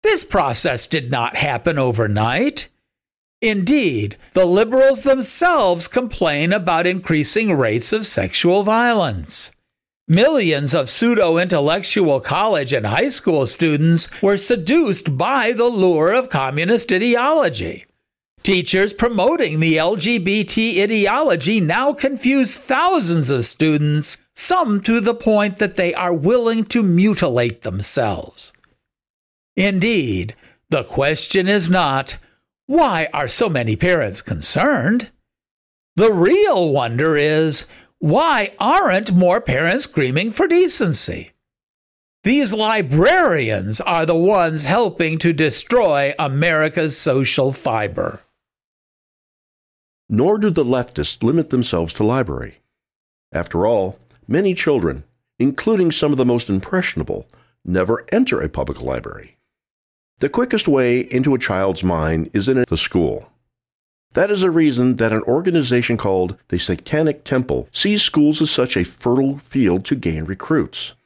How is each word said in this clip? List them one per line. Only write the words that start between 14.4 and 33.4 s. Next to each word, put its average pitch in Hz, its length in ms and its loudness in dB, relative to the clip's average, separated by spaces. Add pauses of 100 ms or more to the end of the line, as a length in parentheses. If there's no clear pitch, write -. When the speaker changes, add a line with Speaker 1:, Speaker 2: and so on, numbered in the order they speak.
Speaker 1:
by 233 360 0
the 233 120 0
lure 185 460 2
of 254 180 0
communist 156 640 -2
ideology. 240 920 0 (580)
Teachers 190 500 0
promoting 226 680 0
the 160 200 2
L 180 160 0
G 214 240 -2
B 196 240 0
T 220 400 0
ideology 208 760 0
now 220 340 0
confuse 269 640 0
thousands 233 720 0
of 123 140 0
students, 151 720 0 (180)
some 262 460 0
to 226 180 2
the 226 160 0
point 208 420 0
that 202 160 -2
they 175 220 0
are 180 180 -2
willing 226 520 2
to 233 180 0
mutilate 170 800 2
themselves. 101 880 -4 (1000)
Indeed, 180 800 0 (340)
the 135 140 -2
question 156 640 -2
is 196 200 0
not, 147 500 0 (500)
"Why 247 440 2
are 147 160 -4
so - 220 -2